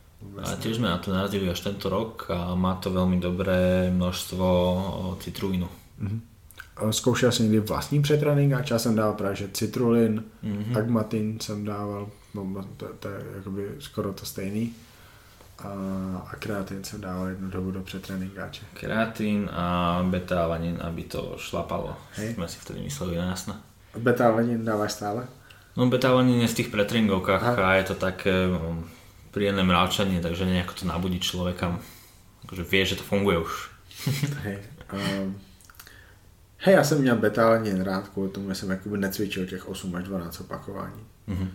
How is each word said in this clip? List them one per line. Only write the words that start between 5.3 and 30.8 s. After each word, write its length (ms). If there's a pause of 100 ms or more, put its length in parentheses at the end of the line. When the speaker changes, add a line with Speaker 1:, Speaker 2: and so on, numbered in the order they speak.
Speaker 1:
Mhm. 220 (560)
A 140
zkoušel 400
jsi 120
někdy 160
vlastní 420
přetréninkáč? 680
Já 80
jsem 160
dával 180
právě, 220
že 180
citrulin, 680 (200)
Speaker 2:
Mhm. 340
Speaker 1:
agmatin 640
jsem 240
dával, 440 (240)
no, 100
no, 220 (120)
to, 80 (140)
to 100
je 120 (140)
jakoby 260 (180)
skoro 340
to 120
stejný. 480 (840)
A, 80 (640)
a 80
kreatin 440
jsem 180
dával 260
jednu 220
dobu 220
do 100
přetréninkáče. 800 (120)
Speaker 2:
Kreatín 800
a 460 (100)
beta-alanín, 720
aby 220
to 360
šlapalo. 560 (240)
Speaker 1:
Hej. 160
Speaker 2:
Sme 160
si 80
vtedy 240
mysleli, 320
no 160
jasné. 240 (400)
Speaker 1:
Beta-alanín 720
dáváš 320
stále? 280 (520)
Speaker 2:
No, 80
beta-alanín 560
je 80
v 80
tých 160
pretréningovkách 680
Speaker 1:
Aha. 280
Speaker 2:
a 80
je 40
to 120
také, 400 (160)
um, 320 (480)
príjemné 320
mráčanie, 560
takže 260
nejako 300
to 160